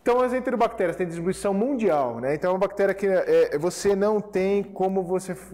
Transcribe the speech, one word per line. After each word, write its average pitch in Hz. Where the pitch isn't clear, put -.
Então, 247
as 254
enterobactérias 220
têm 185
distribuição 175
mundial, 190
né? 135
Então, 180
é -
uma 190
bactéria 196
que, 196
é, 165
você 180
não 208
tem 196
como, 190
você, 185